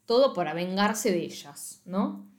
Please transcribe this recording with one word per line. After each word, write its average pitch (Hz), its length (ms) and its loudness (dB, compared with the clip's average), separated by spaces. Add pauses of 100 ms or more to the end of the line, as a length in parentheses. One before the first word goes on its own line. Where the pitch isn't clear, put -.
todo 254 260 4
para 160 220 -2
vengarse 196 560 0
de 165 140 0
ellas, - 600 -14
¿no? 202 440 -2 (100)